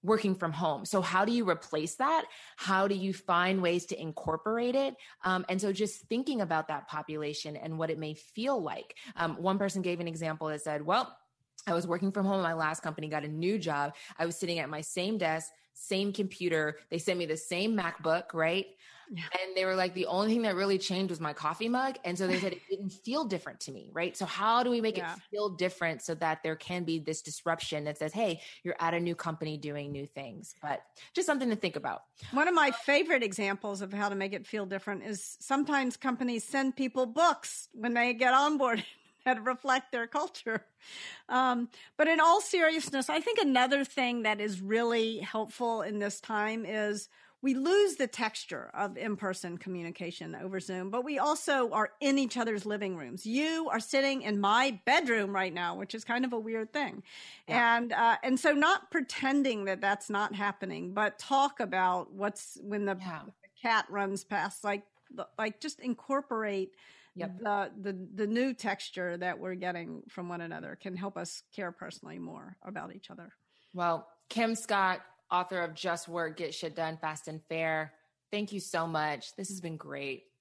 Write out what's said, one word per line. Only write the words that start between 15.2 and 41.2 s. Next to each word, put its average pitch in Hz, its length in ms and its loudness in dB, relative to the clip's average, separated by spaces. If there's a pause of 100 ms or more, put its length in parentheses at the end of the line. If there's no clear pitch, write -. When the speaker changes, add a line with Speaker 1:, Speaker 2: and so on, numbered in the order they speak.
Speaker 1:
same 196 380 0
computer. 165 680 0 (120)
They 165 80 -2
sent 180 200 0
me 175 80 0
the 156 100 0
same 190 400 0
MacBook," 165 580 0
right? 170 320 2 (480)
Speaker 2:
Yeah. 165 100 -6 (180)
Speaker 1:
And 190 120 -6
they 185 120 2
were 190 80 2
like, 185 180 2
"The 185 140 -2
only 202 260 2
thing 233 100 4
that 208 120 2
really 196 240 4
changed 190 320 0
was 160 100 -4
my 151 140 -2
coffee 170 340 -2
mug." 254 340 0
And 180 140 -2
so 190 100 0
they 185 120 2
said, 180 160 -2
"It - 160 -14
didn't 196 200 -2
feel 277 340 -2
different 196 360 -4
to - 120 -10
me," 90 200 -14
right? 170 240 -2
So 196 80 -4
how 220 380 4
do 247 80 2
we 233 100 4
make 220 160 2
Speaker 2:
Yeah. 170 180 -4
Speaker 1:
it 180 60 -12 (100)
feel 208 200 -2
different 180 500 -2
so 165 140 -4
that 160 280 0
there 160 140 -2
can 180 280 -4
be 165 140 0
this 156 220 -4
disruption 156 640 -2
that 147 140 -4
says, 156 160 -4
"Hey, 190 260 0 (240)
you're 175 160 -4
at 165 140 2
a 170 60 2
new 175 140 0
company 156 440 -6
doing 143 340 -6
new 139 140 -8
things"? 135 560 -12
But 147 200 -4 (320)
just 339 120 0
something 269 240 2
to 208 60 2
think 185 200 -2
about. - 280 -6 (260)
Speaker 2:
One 294 180 2
of 359 60 2
my 302 160 6
favorite 294 520 2
examples 196 600 -2
of 190 100 -8
how 202 160 0
to 202 60 -2
make 196 180 -2
it 202 140 -8
feel 214 180 -4
different 196 380 -6
is - 380 -8
sometimes 269 580 0
companies 247 460 -2
send 269 320 0
people 254 280 0
books 294 680 2
when 240 200 -2
they 240 220 4
get 247 180 6
on 285 240 6
board 233 260 2 (220)
<laughs> - 220 -20
that 240 180 2
reflect 254 480 0
their 233 140 -2
culture. 240 580 -4 (640)